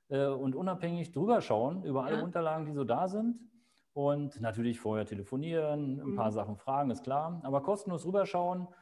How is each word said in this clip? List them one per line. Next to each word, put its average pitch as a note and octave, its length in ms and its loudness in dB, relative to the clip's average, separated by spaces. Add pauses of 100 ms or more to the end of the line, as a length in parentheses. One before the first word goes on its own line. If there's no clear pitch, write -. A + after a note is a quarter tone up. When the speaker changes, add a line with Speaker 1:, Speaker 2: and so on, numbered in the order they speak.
Speaker 1:
äh, C#3 180 2
und C3+ 280 0
unabhängig F3 560 -2
drüber G#3 300 4
schauen, C#3 440 2
über C3+ 200 0
alle D#3 120 0
Speaker 2:
Ja. - 60 0
Speaker 1:
Unterlagen, D#3+ 440 -2
die D3+ 60 -6
so C#3+ 100 0
da C3 240 2
sind A3+ 320 0 (540)
und C#3+ 480 0
natürlich A#2 380 0
vorher G#2+ 280 0
telefonieren, D3 960 -2
ein - 140 -2
paar A2 140 2
Speaker 2:
Mhm. G#2 60 0
Speaker 1:
Sachen G#2 220 -2
fragen, C3+ 340 0
ist - 120 -4
klar, D#3 400 -2
aber C3+ 200 0
kostenlos F#3 420 -2
rüberschauen F3+ 600 2 (140)